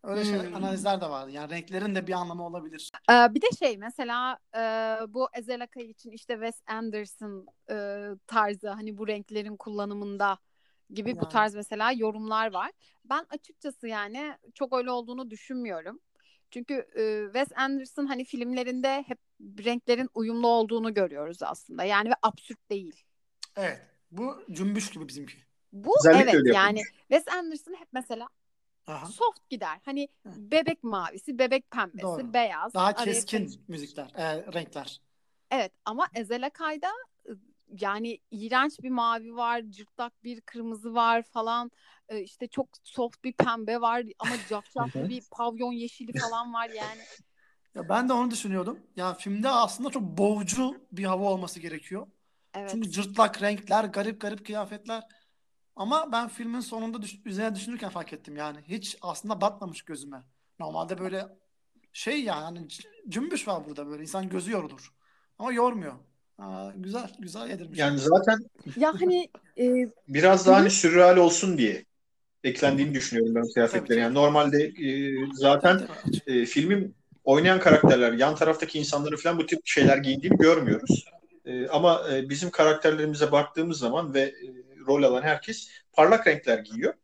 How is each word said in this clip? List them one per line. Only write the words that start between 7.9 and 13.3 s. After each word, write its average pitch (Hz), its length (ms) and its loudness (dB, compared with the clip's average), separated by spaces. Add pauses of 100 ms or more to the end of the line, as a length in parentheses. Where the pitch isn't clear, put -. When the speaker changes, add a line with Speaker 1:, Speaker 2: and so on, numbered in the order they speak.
Speaker 2:
tarzı, 208 420 -2
hani 214 300 -10
bu 214 100 -8
renklerin 208 480 -8
kullanımında 202 840 -4 (520)
gibi 214 220 -8
bu - 120 -8
Speaker 1:
Yani. - 80 -6
Speaker 2:
tarz 214 220 0
mesela 214 380 -2
yorumlar 220 600 -4
var. 190 180 -6 (340)
Ben 285 260 -4